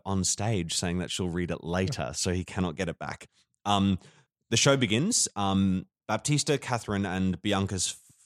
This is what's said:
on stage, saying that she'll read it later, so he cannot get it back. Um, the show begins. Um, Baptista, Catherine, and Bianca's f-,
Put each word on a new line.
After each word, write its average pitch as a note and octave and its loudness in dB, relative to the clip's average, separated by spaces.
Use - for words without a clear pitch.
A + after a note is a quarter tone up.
on F#2+ 0
stage, G2+ -2
saying F2+ -2
that E2+ -4
she'll F#2 -2
read F2 -2
it - -8
later, E2+ -2
so - -2
he F2+ -2
cannot F2+ -4
get F2 -4
it D2+ -10
back. D2+ -12
Um, G2 4
the A2+ 2
show C#3 6
begins. B2 2
Um, G2 2
Baptista, C#3+ 0
Catherine, A2+ -2
and F#2 0
Bianca's G2 0
f-, - -20